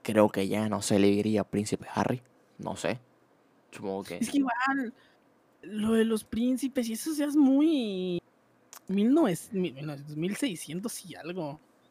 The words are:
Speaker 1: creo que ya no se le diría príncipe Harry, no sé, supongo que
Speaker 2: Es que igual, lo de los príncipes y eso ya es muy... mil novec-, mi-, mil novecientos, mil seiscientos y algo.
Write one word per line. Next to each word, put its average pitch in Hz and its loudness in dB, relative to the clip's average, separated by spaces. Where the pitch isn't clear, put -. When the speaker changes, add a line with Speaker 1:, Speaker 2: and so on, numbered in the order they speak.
Speaker 1:
creo 107 6
que 98 -2
ya 107 -2
no 104 -2
se 104 4
le 98 6
diría 104 2
príncipe - -4
Harry, 104 0
no 87 -8
sé, 117 -4
supongo 98 -8
que 87 -10
Speaker 2:
Es 226 -4
que 285 -4
igual, 262 0
lo 214 -2
de 220 4
los 220 -2
príncipes 247 -2
y 220 -4
eso 269 -6
ya 285 0
es 285 -2
muy... 254 4
mil 202 2
novec-, 277 2
mi-, 180 -2
mil 139 -10
novecientos, 151 -10
mil 185 -2
seiscientos 190 -6
y 147 -14
algo. 151 -8